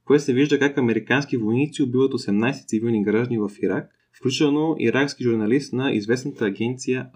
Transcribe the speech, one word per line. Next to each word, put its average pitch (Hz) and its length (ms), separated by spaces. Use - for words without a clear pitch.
което 143 180
се 139 100
вижда 139 260
как 135 180
американски 123 600
войници 127 460
убиват 131 300
осемнайсет 117 560
цивилни 113 340
граждани 113 360
в 104 100
Ирак, 101 300
включително 147 600
иракски 131 440
журналист 113 500
на 131 180
известната 120 540
агенция 127 720